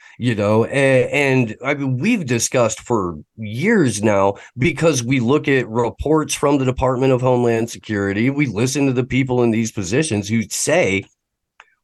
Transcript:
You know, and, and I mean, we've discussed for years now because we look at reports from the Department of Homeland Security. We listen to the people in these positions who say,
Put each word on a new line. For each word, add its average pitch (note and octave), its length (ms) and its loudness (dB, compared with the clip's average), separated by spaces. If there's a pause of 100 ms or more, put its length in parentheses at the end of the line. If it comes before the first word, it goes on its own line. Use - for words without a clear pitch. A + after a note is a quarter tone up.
(180)
You A#2 180 0
know, G#2 300 2
and, C3 840 2
and G#2+ 160 -10
I C#3 80 -2
mean, C3+ 240 -4
we've F3+ 300 -2
discussed B2 540 0
for F#2 340 -2 (220)
years A#2 640 0
now G2 320 2 (200)
because D#3 480 0
we C3 160 0
look C#3 280 0
at C3 200 2
reports A#2+ 680 -2
from C#3+ 240 2
the C3 60 0
Department C3 460 0
of B2 100 2
Homeland A#2+ 500 0
Security. G2+ 580 -2
We C#3 160 -2
listen B2+ 400 -2
to C3+ 80 0
the B2 120 -2
people B2+ 360 0
in A#2+ 80 2
these A2 220 0
positions G#2 580 -2
who A2+ 140 0
say, G#2 640 0 (800)